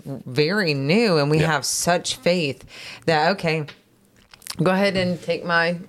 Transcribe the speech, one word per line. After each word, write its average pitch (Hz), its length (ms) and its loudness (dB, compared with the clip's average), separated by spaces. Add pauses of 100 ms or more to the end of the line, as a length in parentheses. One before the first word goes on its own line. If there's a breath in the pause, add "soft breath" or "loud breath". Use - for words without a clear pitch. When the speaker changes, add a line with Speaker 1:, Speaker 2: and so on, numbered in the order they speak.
Speaker 1:
very 151 680 -2
new, 165 440 2
and 143 120 2
we 156 100 4
Speaker 2:
Yeah. 160 120 2
Speaker 1:
have 143 140 -2
such - 500 -2
faith 170 480 -2 (420 loud breath)
that, 160 260 4
okay, 160 320 -2 (1000)
go 170 80 4
ahead 190 260 2
and 180 260 -2
take 170 220 -4
my, 170 340 0 (100)